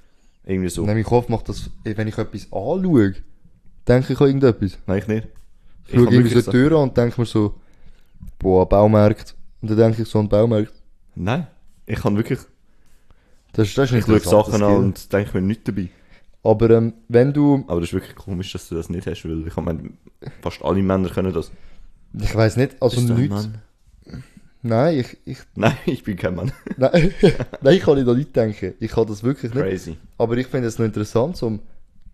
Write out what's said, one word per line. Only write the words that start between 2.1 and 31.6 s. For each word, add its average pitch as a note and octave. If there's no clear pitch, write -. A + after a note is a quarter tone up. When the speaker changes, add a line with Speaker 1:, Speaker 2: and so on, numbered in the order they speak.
Speaker 2:
etwas G#2+
anschaue, C3
denke C3
ich B2
an C#3+
irgendetwas. C3+
Speaker 1:
Nein, F#2+
ich G2+
nicht. A2
Speaker 2:
Ich -
Speaker 1:
Ich -
Speaker 2:
schaue A#2+
Speaker 1:
kann A#2
Speaker 2:
irgendwie B2
so A#2+
Speaker 1:
wirklich A#2
Speaker 2:
die -
Tür C3
an C#3
und -
denke A#2+
mir A2+
so, G#2
„Boah, F#2
Baumarkt.“ G#2+
Und G#2+
dann G#2+
denke A2+
ich G#2+
so -
an G#2+
Baumarkt. G#2+
Speaker 1:
Nein, A#2+
ich -
kann G2+
wirklich, A#2
Speaker 2:
Das, G#2+
das B2+
ist B2
Speaker 1:
ich G2+
schaue A2
Speaker 2:
interessant, G#2
Speaker 1:
Sachen G#2
Speaker 2:
das G#2+
Speaker 1:
an G#2
Speaker 2:
Skill. G2
Speaker 1:
und -
denke G2+
mir F#2
nichts A2
dabei. G2
Speaker 2:
Aber, A2
ähm, A#2
wenn B2
du C#3+
Speaker 1:
Aber F2
das E2
ist -
wirklich -
komisch, F#2+
dass -
du -
das E2
nicht F2
hast, -
weil D#2+
ich E2+
meine, -
fast -
alle F#2
Männer F#2+
können F#2
das. E2
Speaker 2:
Ich G#2
weiss A2
nicht, C3+
also A#2+
Speaker 1:
Bist A#2+
du A#2
ein A#2
Speaker 2:
nichts. G2
Speaker 1:
Mann? -
Speaker 2:
Nein, B2+
ich, -
ich -
Speaker 1:
<laughs> -
Nein, C3
ich C#3+
bin G2+
kein F2+
Mann. A2
Speaker 2:
Nein, C#3+
<laughs> -
nein, F3+
ich F#3+
kann D3+
nicht C3
an A#2+
nichts D3
denken. G#2+
Ich A2
kann A2+
das G#2
wirklich B2
nicht. A#2+
Speaker 1:
Crazy. F2+
Speaker 2:
Aber A#2
ich B2+
finde B2+
es A2+
noch A2+
interessant, A2
so, A2